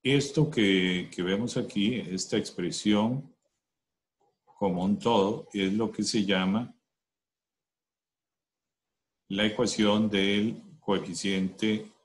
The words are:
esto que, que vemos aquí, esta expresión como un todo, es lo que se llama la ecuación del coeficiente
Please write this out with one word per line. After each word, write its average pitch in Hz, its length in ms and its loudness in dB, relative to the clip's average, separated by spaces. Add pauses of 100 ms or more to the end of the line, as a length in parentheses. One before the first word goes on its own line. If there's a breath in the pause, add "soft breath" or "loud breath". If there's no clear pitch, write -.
esto 143 460 2
que, 92 640 2
que 90 100 -4
vemos 101 340 -2
aquí, 107 380 -2
esta 92 420 -4
expresión 104 960 0 (1200)
como 90 260 0
un 98 160 0
todo, 110 540 2
es 98 200 0
lo 110 180 -2
que 107 120 -4
se 104 220 0
llama 98 500 0 (2500)
la 98 160 0
ecuación 107 640 2
del 101 520 0 (180)
coeficiente 98 1120 -2 (140)